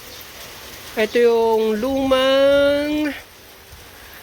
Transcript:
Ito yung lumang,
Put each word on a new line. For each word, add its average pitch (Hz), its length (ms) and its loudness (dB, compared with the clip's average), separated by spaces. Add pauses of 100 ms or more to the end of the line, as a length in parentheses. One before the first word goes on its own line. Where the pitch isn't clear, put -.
(960)
Ito 220 240 0
yung 226 640 2
lumang, 277 1300 2 (1120)